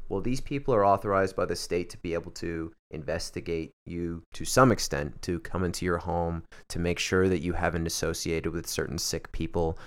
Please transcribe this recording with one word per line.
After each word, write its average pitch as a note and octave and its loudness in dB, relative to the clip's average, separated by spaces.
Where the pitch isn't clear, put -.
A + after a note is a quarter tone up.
Well, G2 -2
these B2 0
people C#3 0
are G2+ 8
authorized G2 4
by F#2 0
the E2+ -2
state F2 -2
to - -14
be E2+ -4
able E2+ -4
to E2 -6
investigate E2 -4
you E2+ -4
to - -6
some C3 8
extent, D2 0
to F2 -2
come F#2 -2
into F2 -2
your F2 2
home, E2+ -2
to - -4
make E2+ 0
sure F#2+ 4
that F2 2
you F2 0
haven't E2+ 0
associated E2 -2
with E2 -6
certain D2 -4
sick - -4
people, E2 -2